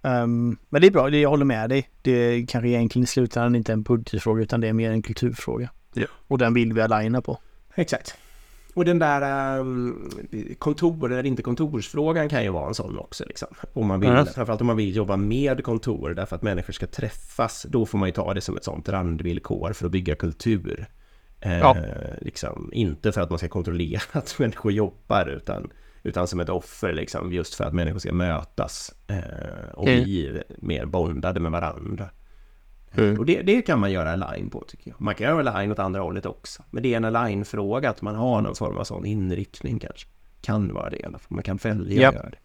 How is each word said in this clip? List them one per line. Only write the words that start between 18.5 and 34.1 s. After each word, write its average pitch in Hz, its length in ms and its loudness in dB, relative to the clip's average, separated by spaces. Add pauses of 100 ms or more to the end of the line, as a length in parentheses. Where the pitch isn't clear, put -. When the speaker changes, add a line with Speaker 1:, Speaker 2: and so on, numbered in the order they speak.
Speaker 2:
ett - 80 -10
sånt 80 240 -8
randvillkor 87 840 -2
för - 140 -6
att 82 60 -2
bygga 87 220 0
kultur. - 720 -2 (540)
Eh, 87 180 0
Speaker 1:
Ja. 131 180 6 (440)
Speaker 2:
liksom, - 520 -8
inte 85 400 0
för - 80 -2
att 85 100 0
man 85 80 -2
ska 85 100 -4
kontrollera 87 580 -2
<laughs> - 60 -20
att - 260 -6
människor 110 340 0
jobbar, 98 540 0
utan, 67 440 -6 (320)
utan 90 240 -2
som 87 140 -2
ett 82 80 -2
offer, 90 440 -4
liksom, 82 400 -4
just 87 220 -4
för - 100 -4
att 78 100 -4
människor 82 240 0
ska - 140 -6
mötas, - 840 -4 (120)
eh, - 680 -8
och - 140 2
Speaker 1:
Mm. 123 160 8
Speaker 2:
bli 80 380 -2 (160)
mer 80 280 -2
bondade 85 540 0
med 82 120 0
varandra. 85 560 -6 (840)
Speaker 1:
Mm. 107 240 4
Speaker 2:
Och 113 80 0
det, 170 160 4
det 208 200 4
kan 165 180 2
man 98 120 2
göra 82 200 0